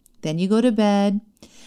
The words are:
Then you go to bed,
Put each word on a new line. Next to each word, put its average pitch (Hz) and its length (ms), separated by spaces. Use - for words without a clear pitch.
Then 156 180
you 185 80
go 214 140
to 247 100
bed, 202 480